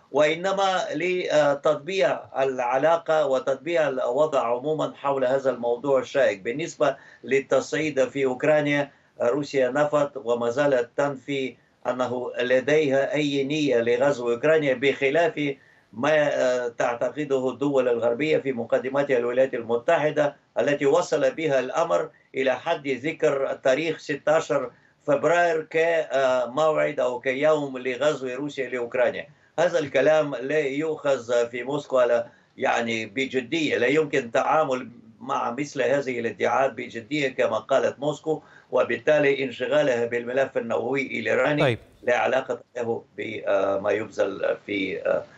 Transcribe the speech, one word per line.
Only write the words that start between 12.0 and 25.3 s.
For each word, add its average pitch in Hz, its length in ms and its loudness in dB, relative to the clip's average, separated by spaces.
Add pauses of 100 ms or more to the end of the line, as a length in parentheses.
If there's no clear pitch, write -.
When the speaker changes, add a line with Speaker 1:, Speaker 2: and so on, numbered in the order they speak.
Speaker 1:
لديها 135 760 2
أي 143 300 0
نية 139 360 0
لغزو 120 520 2
أوكرانيا، 147 420 2
بخلاف 139 800 0 (360)
ما، 127 180 -2
آه، 131 580 2
تعتقده 131 840 -2
الدول 127 380 0
الغربية 120 500 0
في 135 140 -2
مقدمتها 127 640 0
الولايات 123 360 0
المتحدة، 147 840 0 (220)
التي 143 280 2
وصل 147 440 2
بها 139 300 0
الأمر 160 500 -2 (240)
إلى 131 220 0
حد 156 320 -4
ذكر 135 640 0
تاريخ 156 440 0
ستاشر 147 720 -2 (360)
فبراير 160 640 2